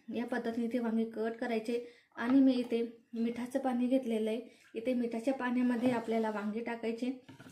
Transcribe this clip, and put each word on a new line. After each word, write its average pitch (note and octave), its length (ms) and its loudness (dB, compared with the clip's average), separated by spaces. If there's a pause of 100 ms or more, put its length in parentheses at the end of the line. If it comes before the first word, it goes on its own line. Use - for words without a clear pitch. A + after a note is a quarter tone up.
(180)
या A#3+ 80 -2
पद्धतीने A#3 420 -2
इथे A#3+ 120 0
वांगे A3+ 260 2
कट A3+ 340 -4
करायचे A#3 440 -2 (320)
आणि B3+ 240 6
मी C4 140 8
इथे A#3+ 280 0 (320)
मिठाचं A#3 460 -2
पाणी B3 280 2
घेतलेलं A3+ 420 2
आहे. A3+ 100 -2 (360)
इथे A#3 180 0
मिठाच्या A#3+ 400 0
पाण्यामध्ये B3 580 2
आपल्याला A3+ 400 0
वांगे G#3+ 280 -4
टाकायचे, A#3 520 -4 (400)